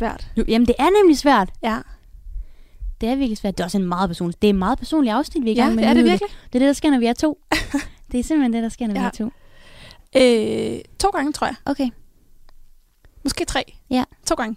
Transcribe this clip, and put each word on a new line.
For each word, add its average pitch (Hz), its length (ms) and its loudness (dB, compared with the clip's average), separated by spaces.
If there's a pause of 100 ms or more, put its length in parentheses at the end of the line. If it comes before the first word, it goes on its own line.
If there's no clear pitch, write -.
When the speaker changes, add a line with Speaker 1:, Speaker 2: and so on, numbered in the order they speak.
Speaker 1:
svært. - 200 -8 (100)
Speaker 2:
Jo, 220 120 0
jamen, 226 180 4
det 240 120 4
er 381 240 6
nemlig 320 160 6
svært. 240 300 4 (140)
Speaker 1:
Ja. 226 160 -2 (1200)
Speaker 2:
Det 226 80 -2
er 254 80 0
virkelig 247 220 -2
svært. 196 200 -4
Det 185 40 -4
er - 20 -2
også 190 140 -2
en 190 100 2
meget 180 220 0
personligt, 175 320 -4
det 208 60 4
er 208 40 6
et 196 60 2
meget 208 200 0
personligt 269 360 0
afsnit, 277 300 -2
vi 226 60 0
er - 40 0
i - 20 -2
Speaker 1:
Ja, 233 60 4
Speaker 2:
gang 226 120 2
med 226 80 0
Speaker 1:
det 220 80 2
er 240 40 4
Speaker 2:
nu, - 40 6
Speaker 1:
det 247 40 6
Speaker 2:
Julie. 233 100 4
Speaker 1:
virkelig. 403 180 -2 (220)
Speaker 2:
Det - 20 -4
er 254 40 0
det, 269 80 4
der 285 60 4
sker, 302 180 0
når 269 80 2
vi 233 80 0
er 233 60 0
to. 302 260 -2 (340)
Speaker 1:
<laughs> - 400 -8
Speaker 2:
Det 247 80 -2
er 233 40 -4
simpelthen 277 280 0
det, 226 100 -2
der 226 60 -4
sker, 233 180 -8
når 208 80 -4
Speaker 1:
Ja. - 60 -2
Speaker 2:
vi 196 60 -2
er 196 40 -4
to. 220 200 -6 (840)
Speaker 1:
Øh, 226 640 2 (180)
to 392 100 0
gange, 302 240 -2
tror - 140 -4
jeg. 262 100 -6 (100)
Speaker 2:
Okay. 277 240 -2 (1300)
Speaker 1:
Måske 320 200 -4
tre. - 300 -6 (160)
Speaker 2:
Ja. 254 140 0 (220)
Speaker 1:
To - 80 -8
gange. 226 220 -8